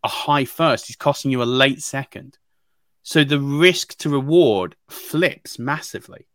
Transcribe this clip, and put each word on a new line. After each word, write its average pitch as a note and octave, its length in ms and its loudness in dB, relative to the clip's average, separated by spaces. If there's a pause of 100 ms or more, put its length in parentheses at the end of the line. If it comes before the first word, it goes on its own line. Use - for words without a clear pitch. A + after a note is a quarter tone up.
a A#2+ 40 -2
high D3 340 0
first. D3+ 420 0
He's - 120 -16
costing C#3 340 -2
you B2+ 100 0
a A#2+ 40 0
late C3 360 2
second. - 560 -10 (680)
So D#3 200 2
the C#3+ 160 2
risk D3 600 2
to D3+ 100 -4
reward C3+ 680 2 (140)
flips - 680 -4
massively. - 760 -8